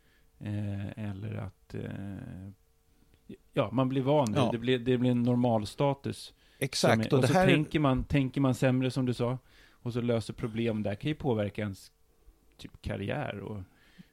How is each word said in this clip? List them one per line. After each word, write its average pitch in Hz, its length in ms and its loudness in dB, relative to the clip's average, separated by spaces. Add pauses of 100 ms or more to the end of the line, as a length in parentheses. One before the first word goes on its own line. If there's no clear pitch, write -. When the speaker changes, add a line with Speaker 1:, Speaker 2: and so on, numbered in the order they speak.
(400)
Speaker 1:
Eh, 101 680 -6
eller 104 260 -8
att, 101 400 -12
eh, - 60 -8 (1700)
ja, 113 180 0
man 127 180 2
blir 131 120 0
van 139 260 4
vid 104 100 0
Speaker 2:
Ja. 123 140 4
Speaker 1:
det. 117 60 -2
Blir, 123 220 0
det 123 180 2
blir 123 140 4
en 120 120 2
normalstatus. 123 1120 0 (260)
Speaker 2:
Exakt, 139 340 2
Speaker 1:
Som 113 80 4
är, 110 60 0
Speaker 2:
och - 60 -2
Speaker 1:
och 131 80 6
Speaker 2:
det 131 60 4
Speaker 1:
så 127 60 4
Speaker 2:
här 185 140 6
är - 40 8
Speaker 1:
tänker 156 280 2
man, 131 240 2
tänker 139 380 0
man 131 140 4
sämre, 131 360 2
som 131 140 -2
du 123 80 0
sa, 123 240 -2 (440)
och 120 120 -6
så 120 80 -2
löser 117 320 0
problem 110 500 -2
där 101 120 -4
kan 139 140 -6
ju 151 60 -2
påverka 107 460 -2
ens 101 300 -8 (640)
typ - 240 -20
karriär 107 580 -4
och 101 220 -8 (520)